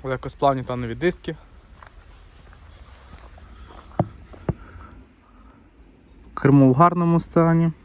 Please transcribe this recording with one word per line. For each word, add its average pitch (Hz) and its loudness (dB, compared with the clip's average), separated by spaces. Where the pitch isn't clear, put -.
Легкосплавні 131 -4
танові 123 -8
диски. 147 -6
Кермо 139 4
в 127 4
гарному 170 2
стані. 165 0